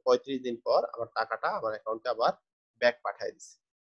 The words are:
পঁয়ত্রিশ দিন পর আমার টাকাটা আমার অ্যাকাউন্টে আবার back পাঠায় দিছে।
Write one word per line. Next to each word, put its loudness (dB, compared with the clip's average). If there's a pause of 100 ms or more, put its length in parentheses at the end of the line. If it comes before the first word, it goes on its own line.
পঁয়ত্রিশ 2
দিন -4
পর 4
আমার -6
টাকাটা -2
আমার -2
অ্যাকাউন্টে -6
আবার 2 (460)
back 4
পাঠায় -6
দিছে। -20 (320)